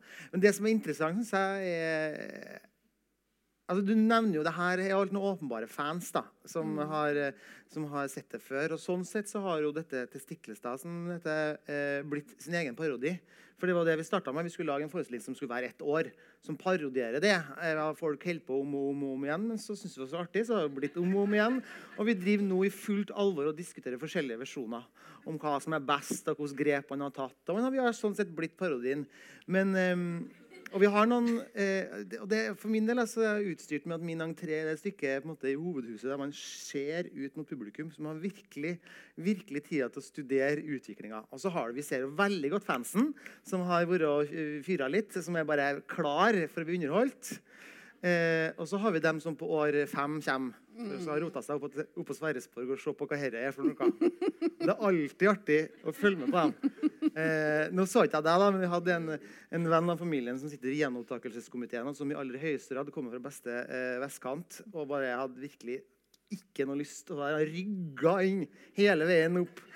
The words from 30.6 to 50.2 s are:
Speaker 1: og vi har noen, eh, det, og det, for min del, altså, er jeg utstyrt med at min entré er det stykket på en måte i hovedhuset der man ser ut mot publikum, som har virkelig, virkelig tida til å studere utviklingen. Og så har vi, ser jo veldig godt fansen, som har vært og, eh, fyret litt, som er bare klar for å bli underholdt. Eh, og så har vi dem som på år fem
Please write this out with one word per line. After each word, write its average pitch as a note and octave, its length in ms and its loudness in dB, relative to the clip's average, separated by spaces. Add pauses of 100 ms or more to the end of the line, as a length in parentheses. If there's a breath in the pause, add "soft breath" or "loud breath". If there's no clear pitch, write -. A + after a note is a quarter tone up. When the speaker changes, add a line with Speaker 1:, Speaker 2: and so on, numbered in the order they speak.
Speaker 1:
og G3 80 0
vi G3+ 60 10
har G#3 200 6
noen, A#3 340 4 (140)
eh, G3 500 0
det, G3 160 -10
og G3+ 80 -8
det, G#3+ 300 0
for G#3 100 -6
min A3 160 2
del, A#3 140 2
altså, A3+ 240 0
er G#3 180 2
jeg F#3 160 -2
utstyrt - 300 -6
med E3+ 80 -4
at E3 80 -6
min E3 160 -4
entré D#3+ 320 -6
er D#3 240 -2
det D3+ 80 -6
stykket C#3 400 -2
på D#3+ 80 -8
en D3+ 60 -10
måte - 120 -6
i C#3 60 2
hovedhuset C3+ 480 -4
der C3+ 160 -2
man C#3+ 140 -4
ser D3+ 720 -6 (100)
ut C#3 220 -8
mot D#3 120 -8
publikum, D3 460 -10
som D3+ 120 -10
har D#3 100 -6
virkelig, E3+ 640 -8 (380 loud breath)
virkelig E3 460 -2
tida C#3 300 -2
til C3+ 100 -10
å - 0 -
studere C#3 640 0
utviklingen. A2 640 -8
Og C3+ 60 -12
så F#3+ 140 -2
har B2+ 200 -2
vi, C#3 100 -6
ser C#3+ 180 -2
jo C3+ 100 -4
veldig E3+ 400 0
godt G3+ 140 -2
fansen, G3 500 0 (300 loud breath)
som F3+ 180 -2
har F3 240 4
vært F3 160 2
og, D3 240 4
eh, D3+ 340 -6
fyret C#3+ 300 0
litt, G#3+ 220 0
som E3+ 240 -4
er D#3 80 2
bare C#3+ 380 2
klar E3 680 2
for E3 120 -6
å D#3 40 -8
bli F3 120 0
underholdt. F3+ 600 0 (640 loud breath)
Eh, E3 560 2
og E3+ 100 -6
så G3 100 -2
har G#3 140 2
vi D#3+ 80 2
dem D#3+ 200 2
som E3 160 -4
på - 120 -6
år D3+ 400 4
fem D3 320 -2